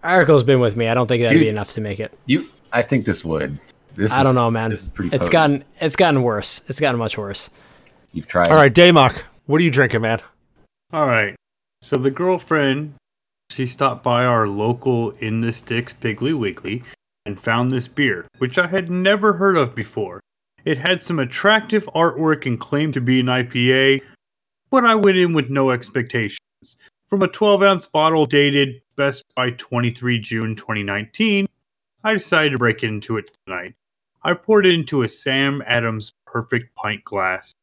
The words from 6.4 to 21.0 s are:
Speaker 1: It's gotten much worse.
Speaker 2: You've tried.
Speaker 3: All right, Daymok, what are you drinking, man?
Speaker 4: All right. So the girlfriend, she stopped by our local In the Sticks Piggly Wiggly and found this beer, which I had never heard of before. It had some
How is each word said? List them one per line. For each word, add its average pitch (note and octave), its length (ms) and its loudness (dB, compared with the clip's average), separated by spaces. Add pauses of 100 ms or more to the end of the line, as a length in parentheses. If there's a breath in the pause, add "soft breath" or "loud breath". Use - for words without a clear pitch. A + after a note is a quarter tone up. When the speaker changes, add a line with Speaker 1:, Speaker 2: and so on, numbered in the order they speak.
Speaker 1:
It's C3 120 -6
gotten C3+ 180 0
much A2+ 220 -4
worse. G2+ 320 -10 (600 soft breath)
Speaker 2:
You've - 140 -10
tried. F2 240 2
Speaker 3:
All D#3 60 6
right, C#3 180 6
Daymok, E3+ 480 6 (240)
what D3+ 160 2
are - 20 4
you E3 60 2
drinking, B2 320 0
man? A2+ 180 0 (720)
Speaker 4:
All D3+ 140 0
right. A2+ 300 0 (480)
So - 140 -4
the C3 120 0
girlfriend, D3+ 880 -2 (560)
she C3 160 -6
stopped B2+ 360 -4
by B2 220 2
our A#2 220 2
local A#2 720 -2
In A2 220 -4
the A#2 120 -4
Sticks A#2 400 -8
Piggly B2 440 -4
Wiggly G#2+ 460 -6 (440 loud breath)
and G2 120 -12
found A#2+ 320 0
this B2+ 160 -4
beer, G#2+ 380 -2 (140)
which B2+ 180 -2
I F3+ 80 0
had E3+ 240 -4
never G3 440 0
heard F#3 220 0
of B2+ 200 0
before. G2 440 -8 (460)
It D3+ 140 -2
had F3 200 0
some E3 200 -6